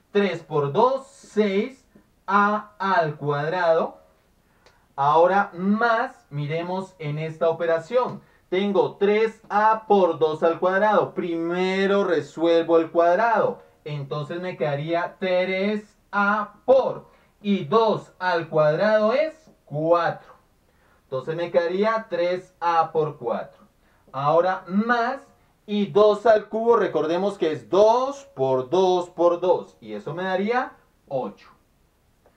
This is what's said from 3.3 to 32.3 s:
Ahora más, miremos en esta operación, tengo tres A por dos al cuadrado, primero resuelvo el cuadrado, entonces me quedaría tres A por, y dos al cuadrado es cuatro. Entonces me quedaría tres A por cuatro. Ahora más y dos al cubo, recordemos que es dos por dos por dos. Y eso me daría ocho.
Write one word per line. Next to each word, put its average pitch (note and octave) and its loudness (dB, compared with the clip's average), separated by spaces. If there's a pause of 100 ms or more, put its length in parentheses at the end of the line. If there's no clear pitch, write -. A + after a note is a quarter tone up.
Ahora E3+ 2
más, A3+ -2
miremos E3+ -8
en D3 -8
esta D#3+ -4
operación, E3 -2 (300)
tengo F#3 0
tres G#3+ 0
A A3 0
por F3 4
dos D#3 -2
al E3 0
cuadrado, F#3+ 0
primero F#3 -2
resuelvo E3 0
el D#3+ 0
cuadrado, F3+ 2 (220)
entonces D3 -8
me F3+ -8
quedaría D#3+ -4
tres F#3+ -2 (140)
A G3+ -2 (100)
por, B3 2 (300)
y G3 -2
dos G3+ 0
al F3 -4
cuadrado G3 2
es D#4 -4 (140)
cuatro. D#3+ -2 (800)
Entonces C#3+ -6
me E3+ -4
quedaría F#3+ 0
tres F3 -4
A E3 0
por D3+ -2
cuatro. - -8 (480)
Ahora E3 0
más A#3 -2 (460)
y G#3 -2
dos G3+ 4
al G#3+ 4
cubo, A3+ 2
recordemos F3 -2
que D#3+ -2
es A#2 -10
dos A#3+ 2 (100)
por C3 -2
dos F#3 0
por E3+ 2
dos. E3 -2
Y G#2+ -14
eso G#2+ -10
me F3 -8
daría G#3 -2 (360)
ocho. - -8 (880)